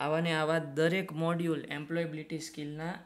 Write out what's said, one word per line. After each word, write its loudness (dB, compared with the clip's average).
આવા 2
ને 2
આવા 4
દરેક 2
મોડ્યુલ 0
એમ્પ્લોયેબિલિટી -4
સ્કિલના -6